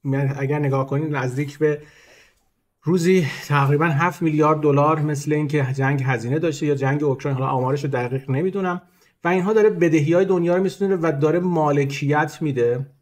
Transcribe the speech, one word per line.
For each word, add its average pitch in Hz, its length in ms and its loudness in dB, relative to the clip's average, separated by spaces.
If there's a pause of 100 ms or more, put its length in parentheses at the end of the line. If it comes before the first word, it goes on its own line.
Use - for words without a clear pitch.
من 139 340 -2
اگر 139 200 -2
نگاه 135 280 0
کنید 147 300 -4
نزدیک 131 420 -6
به 151 240 0 (1000)
روزی 175 440 2 (200)
تقریباً 143 380 2
هفت 170 380 0
میلیارد 156 380 2
دلار 151 400 2
مثل 147 320 -2
این 151 160 0
که 143 180 0 (100)
جنگ 135 260 0
هزینه 127 360 -2
داشته 160 280 -2
یا 147 80 2
جنگ 135 300 -2
اوکراین، 139 320 -2
حالا 135 120 -2
آمارش 135 360 -2
رو 139 60 -2
دقیق 131 400 -4
نمیدونم، 180 520 -2 (420)
و 170 40 0
اینها 185 240 2
داره 214 180 6
بدهی‌های 170 540 2
دنیا 175 320 2
رو 190 60 2
میسوزونه 190 400 0
و 165 100 0
داره 151 260 0
مالکیت 147 1000 0
می‌ده 127 460 0 (160)